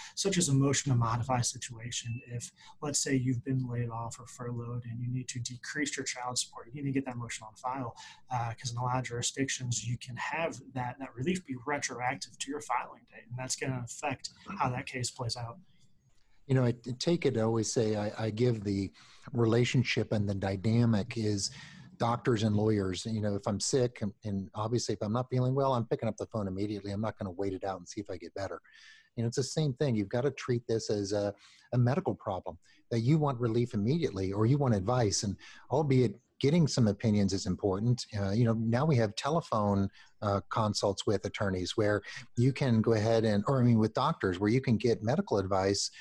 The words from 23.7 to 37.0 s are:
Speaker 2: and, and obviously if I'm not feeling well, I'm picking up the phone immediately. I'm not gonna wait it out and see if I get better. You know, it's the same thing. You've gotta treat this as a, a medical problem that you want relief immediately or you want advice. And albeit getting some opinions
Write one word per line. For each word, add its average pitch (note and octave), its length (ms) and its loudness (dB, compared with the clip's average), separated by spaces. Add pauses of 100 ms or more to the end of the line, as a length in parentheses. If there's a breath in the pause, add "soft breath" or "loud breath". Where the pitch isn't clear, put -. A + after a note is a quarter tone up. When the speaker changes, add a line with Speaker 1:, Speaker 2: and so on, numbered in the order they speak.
Speaker 2:
and, G2+ 100 -4 (100)
and G2 320 -4
obviously A2+ 380 -2
if G#2 80 -4
I'm G#2+ 140 -2
not B2+ 160 -2
feeling B2+ 240 2
well, C3+ 180 2
I'm A#2 140 0
picking A#2+ 240 -2
up - 80 -10
the G2 80 -6
phone G#2+ 200 -4
immediately. G2+ 440 -4
I'm G2+ 100 -4
not G#2+ 180 -4
gonna G2+ 120 -6
wait F#2+ 240 -4
it F2+ 100 -8
out F#2+ 140 -4
and F2 100 -16
see - 140 -8
if G2+ 80 -12
I F#2 80 -6
get E2 160 -16
better. G2 260 -8 (560 loud breath)
You A#2 60 -4
know, A2+ 60 -2
it's B2 100 -4
the C#3 40 -2
same D3+ 300 -2
thing. C3 240 0
You've G2+ 140 -2
gotta B2 220 0
treat B2 360 -2
this A2+ 220 -2
as G#2 240 0
a, G2+ 180 0 (400 loud breath)
a B2 60 2
medical B2 360 2
problem F#2 440 -6 (320 soft breath)
that A#2 100 0
you C3 160 4
want C#3 240 0
relief A#2+ 320 0
immediately G#2+ 580 0
or G2+ 140 0
you C3 140 6
want C3 160 4
advice. G#2 480 0
And G2 160 -4 (320 loud breath)
albeit C3 440 4 (260)
getting D3+ 260 6
some B2 220 4
opinions G2+ 440 4